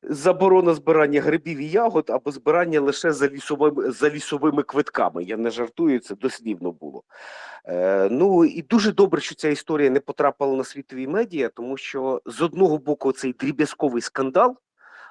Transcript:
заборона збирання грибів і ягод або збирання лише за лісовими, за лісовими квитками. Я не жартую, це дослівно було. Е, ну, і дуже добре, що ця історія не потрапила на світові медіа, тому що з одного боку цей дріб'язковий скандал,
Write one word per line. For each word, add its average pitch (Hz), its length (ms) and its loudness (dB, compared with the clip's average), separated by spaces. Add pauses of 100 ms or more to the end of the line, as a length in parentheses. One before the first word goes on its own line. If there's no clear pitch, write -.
заборона 175 680 4
збирання 147 480 2
грибів 156 360 -2
і 151 120 -8
ягод 202 400 0
або 127 220 -4
збирання 151 500 0
лише 143 300 0
за 139 160 0
лісовими, 139 640 -2
за 147 180 0
лісовими 147 540 -2
квитками. 92 600 -2
Я 104 140 -8
не 113 120 -2
жартую, 120 500 -2
це 101 160 -10
дослівно 101 560 -6
було. 73 320 -16 (640)
Е, 95 440 2
ну, 170 340 4
і 165 160 -2
дуже 214 300 2
добре, 165 300 2
що - 140 -12
ця 151 140 -2
історія 147 400 0
не 131 100 2
потрапила 139 560 -2
на 131 80 -4
світові 131 440 -12
медіа, 170 420 -2
тому 127 280 -10
що 131 480 -6
з 117 160 -8
одного 160 360 2
боку 139 340 -2
цей 127 220 -4
дріб'язковий 135 680 -2
скандал, 185 560 0 (540)